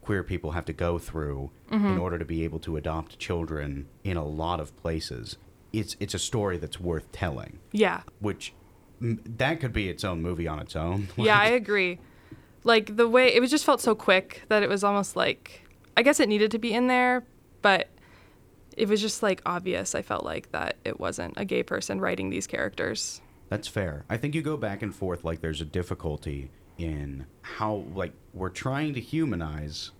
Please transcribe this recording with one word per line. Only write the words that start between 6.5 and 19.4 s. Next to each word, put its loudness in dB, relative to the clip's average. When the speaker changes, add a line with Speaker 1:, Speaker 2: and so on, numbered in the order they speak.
Speaker 1:
that's -8
worth -4
telling. -6
Speaker 2:
Yeah. 2
Speaker 1:
Which, -4
m-, -2
that 0
could -2
be -2
its -6
own -2
movie -2
on -4
its -10
own. -2
<laughs> -10
Speaker 2:
Yeah, 6
Speaker 1:
Like 6
Speaker 2:
I 6
agree. 0
Like, 4
the 6
way, 8
it 10
was 4
just 4
felt 4
so 4
quick 2
that 6
it 2
was 0
almost 2
like, 0
I 6
guess 6
it 6
needed 4
to -2
be 0
in 4
there, 4
but 4
it 2
was 4
just, -2
like, 2